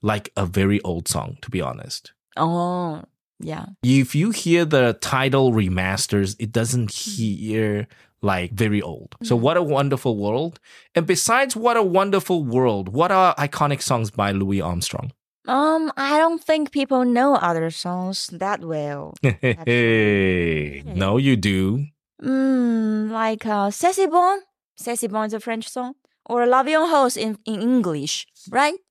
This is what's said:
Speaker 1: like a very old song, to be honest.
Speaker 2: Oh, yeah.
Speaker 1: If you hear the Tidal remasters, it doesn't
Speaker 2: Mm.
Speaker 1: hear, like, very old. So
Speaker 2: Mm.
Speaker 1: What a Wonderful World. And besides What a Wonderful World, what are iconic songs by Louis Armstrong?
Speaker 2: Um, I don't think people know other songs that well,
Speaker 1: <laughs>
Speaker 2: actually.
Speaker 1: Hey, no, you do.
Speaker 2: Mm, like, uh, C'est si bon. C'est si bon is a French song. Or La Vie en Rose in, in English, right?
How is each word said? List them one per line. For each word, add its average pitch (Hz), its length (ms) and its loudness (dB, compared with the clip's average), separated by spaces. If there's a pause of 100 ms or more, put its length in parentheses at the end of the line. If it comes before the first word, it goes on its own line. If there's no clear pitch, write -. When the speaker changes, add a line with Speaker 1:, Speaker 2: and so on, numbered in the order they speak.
Speaker 1:
like 104 360 -2
a 98 80 0
very 98 360 2
old 85 280 -6
song, - 320 -6
to - 80 -14
be 92 120 -4
honest. - 520 -10 (240)
Speaker 2:
Oh, 175 680 -4 (360)
yeah. 160 260 -12 (180)
Speaker 1:
If 131 320 2
you 185 160 0
hear 170 340 2
the 131 360 2
Tidal 135 500 2
remasters, 98 880 0
it 113 140 -6
doesn't 117 380 0
Speaker 2:
Mm. 202 260 -10
Speaker 1:
hear, 107 680 -2 (340)
like, 92 320 -2
very 104 280 0
old. - 420 -12
So 170 140 2
Speaker 2:
Mm. 113 40 2
Speaker 1:
What 156 160 4
a 175 60 2
Wonderful 139 540 0
World. 120 420 -4 (360)
And 170 100 2
besides 240 500 0
What 233 220 2
a 226 60 4
Wonderful 190 600 2
World, 113 460 2
what 160 220 2
are 185 240 4
iconic 143 460 0
songs 113 300 0
by 101 200 0
Louis 98 300 0
Armstrong? 87 500 -4 (360)
Speaker 2:
Um, 311 500 0
I 285 220 0
don't 330 240 2
think 311 280 0
people 269 340 0
know 247 300 4
other 165 360 0
songs 180 640 -6
that 190 300 -4
well, 147 560 -8
Speaker 1:
<laughs> - 40 -8
Speaker 2:
actually. 123 320 2 (100)
Speaker 1:
Hey, 95 1200 2
no, 95 320 0
you 135 180 4
do. 98 500 0 (380)
Speaker 2:
Mm, 233 880 0
like, 220 340 -4
uh, 202 260 0
C'est 349 220 0
si 381 140 2
bon. 359 320 2 (380)
C'est 240 200 -6
si 233 100 -4
bon 214 180 -4
is 214 80 -6
a 220 60 -6
French 226 280 -6
song. 254 260 -10 (320)
Or 240 200 2
La 254 180 6
Vie 302 120 0
en 320 140 4
Rose 277 280 4
in, 220 280 -4
in 214 160 -4
English, 185 640 0 (240)
right? 294 240 2 (160)